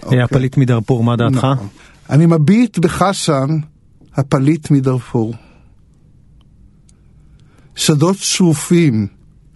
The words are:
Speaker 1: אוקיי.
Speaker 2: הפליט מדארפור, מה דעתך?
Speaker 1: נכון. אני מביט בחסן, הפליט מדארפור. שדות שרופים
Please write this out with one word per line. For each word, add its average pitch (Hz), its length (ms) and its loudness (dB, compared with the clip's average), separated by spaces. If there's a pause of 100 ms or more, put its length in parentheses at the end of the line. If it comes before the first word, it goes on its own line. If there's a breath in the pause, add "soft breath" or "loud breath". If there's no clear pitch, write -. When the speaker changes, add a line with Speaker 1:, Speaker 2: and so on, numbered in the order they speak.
Speaker 1:
אוקיי. 127 180 2
Speaker 2:
הפליט 127 360 -2
מדארפור, 120 460 0
מה 120 120 0
דעתך? 120 200 0
Speaker 1:
נכון. 127 320 -2 (420 soft breath)
אני 151 160 4
מביט 170 520 2
בחסן, 165 680 -2 (680)
הפליט 143 560 0
מדארפור. 127 600 -2 (2500 soft breath)
שדות 165 420 0
שרופים 156 880 0 (480)